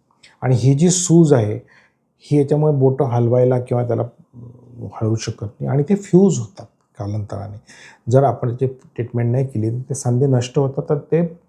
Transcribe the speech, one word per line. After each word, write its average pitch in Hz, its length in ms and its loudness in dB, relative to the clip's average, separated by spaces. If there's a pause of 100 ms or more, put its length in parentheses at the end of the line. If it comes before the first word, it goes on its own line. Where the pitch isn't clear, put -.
(420)
आणि 127 140 2
ही 123 180 4
जी 160 160 4
सूज 165 440 4
आहे, 107 260 2 (600)
ही - 180 0
याच्यामुळे 147 360 2
बोटं 135 320 2
हलवायला 123 540 2
किंवा 120 280 -4
त्याला 117 160 -2 (920)
हलवू 110 220 -2
शकत - 300 -8 (140)
नाही 139 80 -8
आणि 131 160 -2
ते 196 120 0
फ्यूज 185 440 2
होतात 113 260 -12 (340)
कालांतराने. 101 600 -10 (500)
जर 135 120 4
आपण 120 320 -2
ते 131 120 -4
ट्रीटमेंट 120 640 -6
नाही 131 140 -2
केली, 110 240 -4
तर 123 200 -6
ते - 40 -6
सांधे 123 340 0
नष्ट 123 320 0
होतात, 139 300 -2
तर 127 80 0
ते 165 400 -2 (120)